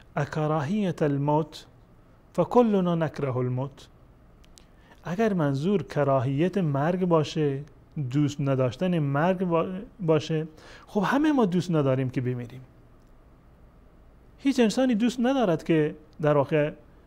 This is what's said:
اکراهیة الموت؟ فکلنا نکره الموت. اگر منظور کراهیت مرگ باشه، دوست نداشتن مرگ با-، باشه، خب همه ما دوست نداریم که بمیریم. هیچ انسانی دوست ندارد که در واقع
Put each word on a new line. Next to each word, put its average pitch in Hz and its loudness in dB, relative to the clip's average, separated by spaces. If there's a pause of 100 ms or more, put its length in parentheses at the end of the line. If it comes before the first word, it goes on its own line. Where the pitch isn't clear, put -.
(160)
اکراهیة 156 -2
الموت؟ 147 0 (680)
فکلنا 190 2
نکره 139 -4
الموت. 127 -4 (1160)
اگر 202 -2
منظور 156 0
کراهیت 139 0
مرگ 170 0
باشه، 151 0 (500)
دوست 147 0
نداشتن 139 0
مرگ 160 0
با-، 170 0 (340)
باشه، 160 0 (400)
خب 202 -2
همه 294 2
ما 262 2
دوست 175 -2
نداریم 135 0
که 135 -4
بمیریم. 123 -6 (1800)
هیچ 269 0
انسانی 247 2
دوست 226 0
ندارد 233 0
که 160 2 (260)
در 147 4
واقع 147 2 (360)